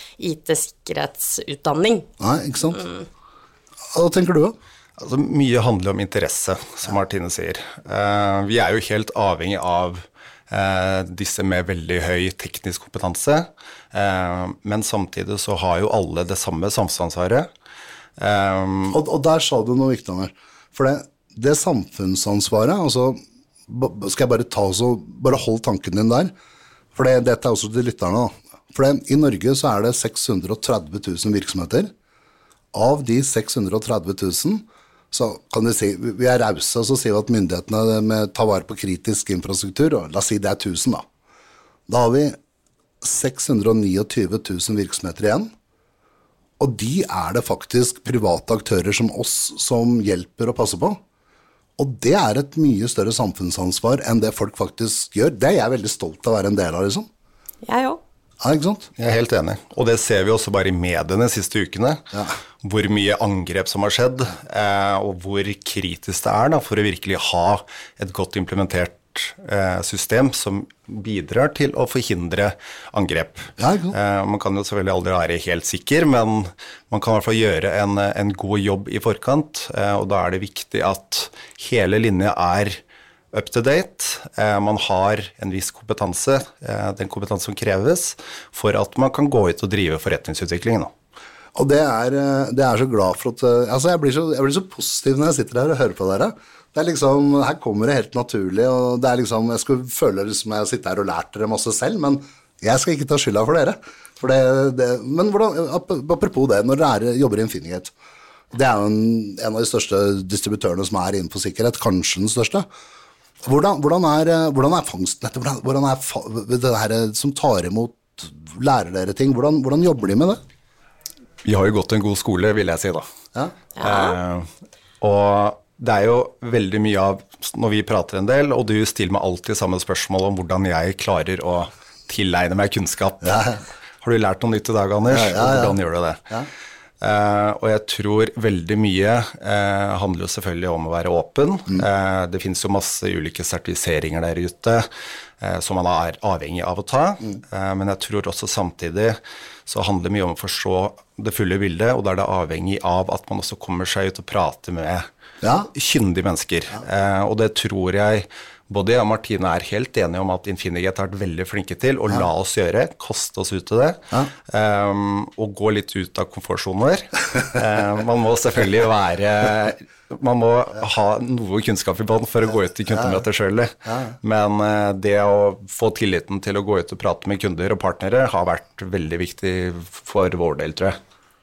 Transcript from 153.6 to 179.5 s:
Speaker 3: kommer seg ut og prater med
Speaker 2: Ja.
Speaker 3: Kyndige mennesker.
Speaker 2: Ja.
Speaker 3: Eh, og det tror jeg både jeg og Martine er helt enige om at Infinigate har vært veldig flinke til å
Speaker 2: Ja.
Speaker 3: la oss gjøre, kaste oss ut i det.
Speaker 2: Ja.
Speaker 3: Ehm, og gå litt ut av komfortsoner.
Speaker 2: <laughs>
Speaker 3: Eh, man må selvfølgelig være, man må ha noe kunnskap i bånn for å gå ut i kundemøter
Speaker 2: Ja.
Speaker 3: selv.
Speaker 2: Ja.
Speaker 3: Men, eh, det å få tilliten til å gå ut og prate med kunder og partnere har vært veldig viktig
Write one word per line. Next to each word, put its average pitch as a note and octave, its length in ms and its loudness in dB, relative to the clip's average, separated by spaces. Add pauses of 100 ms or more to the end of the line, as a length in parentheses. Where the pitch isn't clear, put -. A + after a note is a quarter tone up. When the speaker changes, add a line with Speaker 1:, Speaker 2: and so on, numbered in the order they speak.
Speaker 3:
kommer F2+ 240 -4
seg F#2+ 240 -2
ut F#2 140 -10
og - 100 -20
prater F2+ 400 -2
med E2+ 240 -4 (440)
Speaker 2:
Ja. D3 220 2 (100)
Speaker 3:
Kyndige G2 500 0
mennesker. F2 400 -2
Speaker 2:
Ja. - 220 -12
Speaker 3:
Eh, G2 440 0
og G#2+ 80 -2
det A2 180 2
tror F#2 380 -2
jeg G#2 340 2 (420)
både G2+ 220 0
jeg A#2+ 80 4
og G#2+ 80 2
Martine G#2 400 -2
er F2 160 0
helt D#2 320 -4
enige F2+ 240 0
om F#2+ 100 -2
at F#2 180 -4
Infinigate F2+ 520 -4
har G2 80 -2
vært F#2+ 140 -10
veldig F2+ 260 -4
flinke F#2+ 320 -6
til C3 180 2
å G#2+ 120 0
Speaker 2:
Ja. A2+ 100 0
Speaker 3:
la F2 120 2 (100)
oss - 140 -4
gjøre, G2+ 420 2
kaste - 420 -8
oss - 140 -4
ut F#2 180 -6
i G#2+ 60 2
det. C#3+ 140 4 (200)
Speaker 2:
Ja. C3 140 2 (280)
Speaker 3:
Ehm, G2+ 720 0 (100)
og G#2+ 180 -4
gå G#2+ 180 2
litt G#2 220 -2
ut F#2+ 240 -4
av F#2+ 100 -2
komfortsoner. G2 680 0 (100)
Speaker 2:
<laughs> - 480 -4
Speaker 3:
Eh, G#2+ 480 0
man A#2+ 160 2
må A2+ 160 4
selvfølgelig A2+ 520 2
være, G2+ 420 2 (920)
man B2 180 2
må A#2 100 6 (340)
ha - 220 0 (140)
noe A#2 420 -2
kunnskap G2 400 0
i - 20 -2
bånn A2 240 2
for - 140 2
å A2 100 2
gå G#2+ 140 4
ut - 140 -4
i A2+ 40 -2
kundemøter A2 480 0
Speaker 2:
Ja. - 80 0
Speaker 3:
selv. A2 300 2 (160)
Speaker 2:
Ja. A#2 120 -4 (240)
Speaker 3:
Men, G#2 400 2
eh, G#2 320 2
det G2+ 260 2
å G2+ 380 4 (100)
få - 280 0
tilliten F#2+ 460 -2
til G2+ 140 -4
å G2+ 100 -2
gå G2+ 140 2
ut E2+ 120 -4
og - 80 -10
prate - 280 -2
med G2+ 120 -2
kunder F#2 320 -2
og F#2+ 80 -2
partnere F#2+ 480 0
har F2+ 180 0
vært - 380 -4
veldig F2 360 -4
viktig F2+ 340 -4 (300)